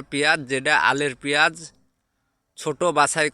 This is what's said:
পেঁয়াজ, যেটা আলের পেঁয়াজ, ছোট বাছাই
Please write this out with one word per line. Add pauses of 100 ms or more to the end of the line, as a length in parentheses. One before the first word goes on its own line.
(120)
পেঁয়াজ, (120)
যেটা (160)
আলের (100)
পেঁয়াজ, (1040)
ছোট (180)
বাছাই